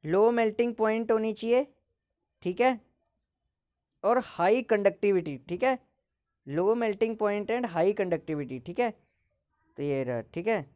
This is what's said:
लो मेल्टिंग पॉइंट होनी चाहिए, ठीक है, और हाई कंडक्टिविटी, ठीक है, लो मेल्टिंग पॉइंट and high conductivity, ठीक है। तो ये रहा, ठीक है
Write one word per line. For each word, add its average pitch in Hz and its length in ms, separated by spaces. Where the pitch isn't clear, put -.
लो 190 260
मेल्टिंग 233 440
पॉइंट 220 380
होनी 220 200
चाहिए, 240 340
ठीक 180 180
है, 247 200
और 233 200
हाई 202 380
कंडक्टिविटी, 196 760
ठीक 180 140
है, 254 160
लो 180 260
मेल्टिंग 226 420
पॉइंट 208 340
and 240 180
high 180 320
conductivity, 147 680
ठीक 175 140
है। 240 100
तो 135 60
ये 139 220
रहा, 123 160
ठीक 170 260
है 214 300